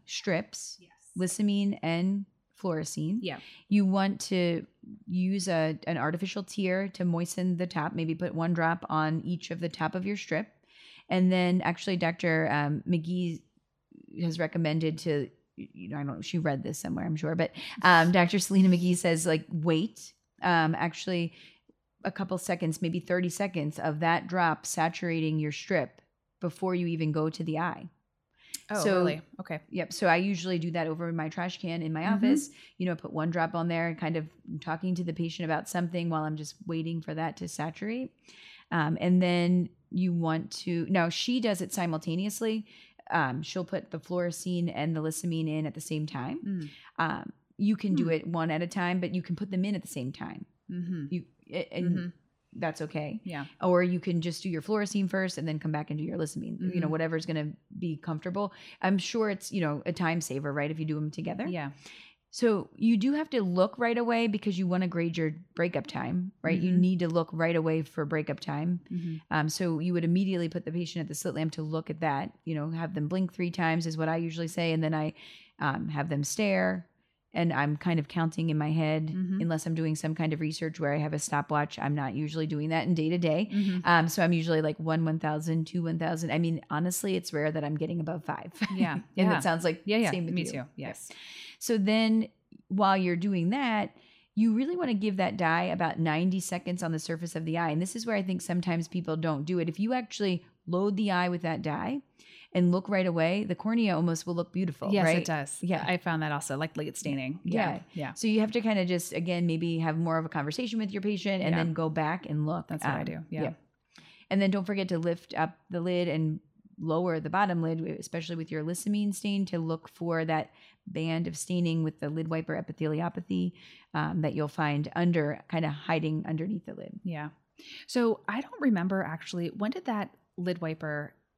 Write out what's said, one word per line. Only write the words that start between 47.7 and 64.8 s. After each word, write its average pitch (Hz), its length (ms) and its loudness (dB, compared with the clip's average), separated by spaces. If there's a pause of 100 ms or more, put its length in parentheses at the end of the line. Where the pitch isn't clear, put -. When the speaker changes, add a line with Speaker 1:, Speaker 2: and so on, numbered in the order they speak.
Speaker 1:
can 190 200 0
do 175 80 2
Speaker 2:
Hmm. 165 80 2
Speaker 1:
it 156 140 0
one 165 260 0
at 160 100 0
a 175 60 -2
time, 180 320 0
but 180 140 -2
you 180 60 0
can 175 160 -4
put 196 140 -8
them 185 140 0
in 202 100 0
at 175 80 -4
the - 60 -14
same 135 240 -6
time. - 340 -12 (240)
Speaker 2:
Mm-hmm. 175 400 -4
Speaker 1:
You 175 140 -4 (280)
a-, 165 220 -4
and 175 120 0
Speaker 2:
Mm-hmm. 175 200 2 (520)
Speaker 1:
that's 156 240 -4
okay. 156 420 -6
Speaker 2:
Yeah. 151 200 -6 (180)
Speaker 1:
Or 180 200 6
you 180 180 2
can 170 200 0
just 165 220 -4
do 190 60 -4
your 160 140 -4
fluorescein 208 460 0
first 190 300 0
and 151 80 -4
then 156 120 -2
come 156 140 -2
back 151 180 -4
and 151 80 -4
do 151 60 -4
your 170 140 -4
lissamine, - 420 -4
you 180 60 -2 (140)
know, 156 60 0
Speaker 2:
Mm-hmm. 151 40 2
Speaker 1:
whatever's 160 360 0
gonna 156 220 -2 (300)
be 160 180 -4
comfortable. 180 560 -4 (300)
I'm 190 160 4
sure 214 320 0
it's, - 220 -6
you 202 80 0
know, 147 260 0
a 175 60 0
time 165 280 0
saver, 139 320 -4
right, 147 180 0
if 156 80 -4
you 160 60 -2
do 156 120 -2
'em 151 140 -2
together. 190 360 -6
Speaker 2:
Yeah. 156 240 -4 (640)
Speaker 1:
So 220 440 2
you 226 200 4
do 254 180 4
have 311 160 0
to 240 120 2
look 185 340 4
right 233 220 2
away 233 300 2
because 202 280 0
you 185 120 0
wanna 180 180 2